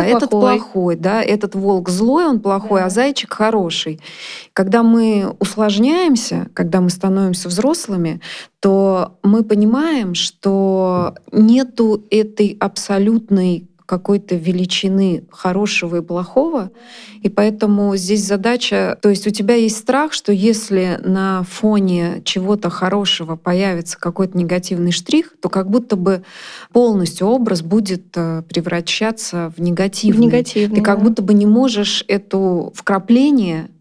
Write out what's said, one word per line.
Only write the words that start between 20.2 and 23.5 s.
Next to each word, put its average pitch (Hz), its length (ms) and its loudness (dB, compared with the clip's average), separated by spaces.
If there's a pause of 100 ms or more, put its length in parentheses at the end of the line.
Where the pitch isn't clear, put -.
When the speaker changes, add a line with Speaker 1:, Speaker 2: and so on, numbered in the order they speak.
Speaker 1:
если 196 720 0
на 190 420 -2
фоне 180 800 0
чего-то 196 460 -2
хорошего 185 680 -2
появится 180 640 -2